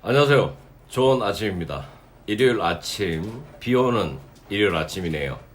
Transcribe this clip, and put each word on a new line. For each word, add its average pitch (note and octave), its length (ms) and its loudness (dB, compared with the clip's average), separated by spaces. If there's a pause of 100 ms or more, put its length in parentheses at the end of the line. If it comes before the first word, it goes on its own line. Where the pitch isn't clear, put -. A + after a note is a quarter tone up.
안녕하세요. C3+ 540 4 (300)
좋은 C3 340 2
아침입니다. F2+ 640 -4 (400)
일요일 A2+ 340 2
아침, F2 840 -4 (160)
비 B2 160 0
오는 A2 420 2 (320)
일요일 G2+ 260 2
아침이네요. D#2 640 -4 (180)